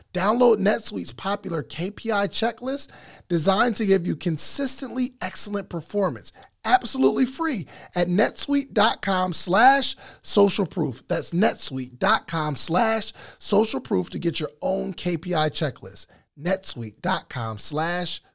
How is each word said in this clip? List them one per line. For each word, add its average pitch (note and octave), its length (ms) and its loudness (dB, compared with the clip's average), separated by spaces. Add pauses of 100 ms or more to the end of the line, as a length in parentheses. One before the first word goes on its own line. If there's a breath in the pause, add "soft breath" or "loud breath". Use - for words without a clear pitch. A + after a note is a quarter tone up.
(120 loud breath)
download A3 460 4
NetSuite's G3+ 560 -2
popular F#3+ 480 -4
K F3+ 280 -6
P A3 220 -6
I G3+ 160 0
checklist A#3+ 640 -2 (400 loud breath)
designed F#3+ 460 4
to G#3+ 100 0
give F#3+ 200 4
you E3+ 80 0
consistently B3 1000 -2 (100)
excellent G3+ 480 -4
performance, E3 640 -2 (320 soft breath)
absolutely C4 580 4
free C4+ 420 -4 (280 loud breath)
at F3 140 2
netsuite C4 680 0
dot G#3 260 2
com F#3 320 0
slash A#3+ 640 4 (240 loud breath)
social G3+ 460 4
proof. C#3+ 420 -4
That's E3+ 240 -2
netsuite C3 680 -2
dot G3 300 2
com D3+ 280 -2
slash A3 580 0 (240 loud breath)
social A3 420 0
proof F#3 300 -2
to E3+ 80 -8
get E3 200 -2
your - 120 -4 (100)
own F#3+ 320 -2
K F3 240 -4
P F3 180 -4
I D#3 140 2
checklist. - 600 -6 (300 soft breath)
netsuite C#3+ 640 -4
dot F3+ 300 -4
com A2+ 260 -6
slash E3+ 640 -4 (140)